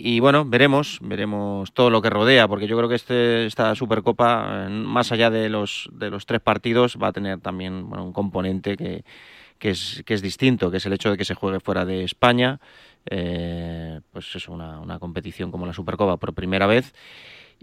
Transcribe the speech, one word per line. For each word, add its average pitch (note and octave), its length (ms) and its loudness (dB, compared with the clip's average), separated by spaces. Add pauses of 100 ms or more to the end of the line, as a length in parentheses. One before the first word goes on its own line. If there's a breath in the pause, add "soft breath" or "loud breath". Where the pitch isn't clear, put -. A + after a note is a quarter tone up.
y A#2 160 2
bueno, C#3+ 240 6
veremos, C#3 560 4
veremos G2+ 720 -4
todo B2 160 6
lo A2+ 120 4
que A2+ 80 2
rodea, A2 380 6
porque G2+ 180 -2
yo A2+ 120 0
creo A#2 100 2
que A#2+ 80 0
este, A#2 500 2
esta A2 300 0
Supercopa, A2 920 0
eh, - 20 -6
más A2 420 -2
allá A#2 180 4
de A2 200 0
los, G#2+ 420 -4
de G#2+ 180 -6
los G2+ 160 -8
tres A#2 140 0
partidos, A#2 580 2
va G2+ 120 0
a - 20 -2
tener G2 300 -4
también, F#2 480 -8
bueno, F#2+ 160 -8
un F2+ 80 -10
componente F#2+ 640 -2
que, F2 260 -8 (540 loud breath)
que G#2+ 140 -2
es, - 340 -6
que A#2 80 -2
es G2+ 80 0
distinto, G2 500 0
que F#2 60 0
es F#2 80 -6
el G2 80 -2
hecho G#2 180 0
de G2 60 0
que F#2+ 80 -2
se - 100 -4
juegue F#2+ 240 -4
fuera F#2 240 -2
de F#2 220 -4
España, B2 560 2 (440 soft breath)
eh, E2+ 920 -6 (140)
pues - 200 -14
es F2+ 140 -12
una, E2 320 -12
una E2+ 180 -10
competición F2 540 -8
como F2+ 140 -6
la F2 80 -6
Supercopa F2 420 0
por D#2 180 -6
primera F#2 320 0
vez, A#2 280 4 (680 loud breath)